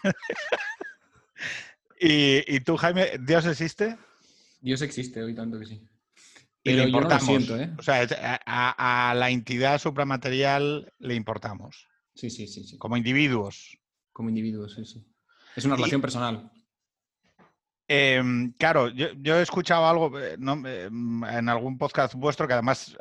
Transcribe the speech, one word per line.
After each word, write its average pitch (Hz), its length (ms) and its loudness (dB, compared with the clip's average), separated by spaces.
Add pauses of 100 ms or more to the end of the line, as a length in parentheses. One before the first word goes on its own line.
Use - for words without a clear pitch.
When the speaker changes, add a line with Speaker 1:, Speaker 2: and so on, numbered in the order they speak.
Speaker 1:
<laughs> - 2000 -8
¿Y, 147 560 4
y 131 60 2
tú, 160 160 0
Jaime, 175 420 2
Dios 156 260 2
existe? 170 520 -2 (600)
Speaker 2:
Dios 131 220 -2
existe, 127 420 -8
hoy 113 120 -8
tanto 113 240 -10
que 107 60 -14
sí. 107 220 -18 (760)
Speaker 1:
Y 127 100 2
le - 20 6
Speaker 2:
Pero - 0 -
yo - 20 6
no 127 60 6
lo 131 40 4 (100)
Speaker 1:
importamos. 143 280 4
Speaker 2:
siento, 117 320 2
¿eh? 160 200 -6
Speaker 1:
O - 60 -14
sea, 127 200 2
es, 117 80 -2
a, 123 340 -4
a, 123 680 0
a 120 40 2
la 123 140 2
entidad 127 500 2
supramaterial 139 1200 0
le 123 160 -4
importamos. 107 720 -8 (280)
Speaker 2:
Sí, 120 140 -8
sí, 107 180 -12
sí, 101 160 -16
sí. - 140 -20
Speaker 1:
Como 117 200 -4
individuos. 120 800 -2 (360)
Speaker 2:
Como 113 160 -8
individuos, 110 440 -6
sí, 110 120 -14
sí. 113 200 -20 (500)
Es 123 100 -4
una 139 100 2
Speaker 1:
Y - 20 -2
Speaker 2:
relación 127 240 2
personal. 120 500 -4 (1400)
Speaker 1:
Em, 127 600 2
claro, 156 340 4
yo, 127 200 -4 (100)
yo 147 200 0
he 175 40 4
escuchado 170 440 2
algo, 160 320 2
eh, 92 220 -8
no, 135 140 0 (120)
em, 117 600 -6
en 117 240 -2
algún 120 280 -2
podcast 135 360 0
vuestro 143 340 -2
que 123 60 2
además 123 480 0